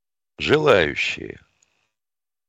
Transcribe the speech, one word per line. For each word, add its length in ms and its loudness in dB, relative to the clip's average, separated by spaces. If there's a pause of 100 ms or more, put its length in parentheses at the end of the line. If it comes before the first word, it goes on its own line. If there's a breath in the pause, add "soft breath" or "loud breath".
(380)
желающие 1000 0 (1120)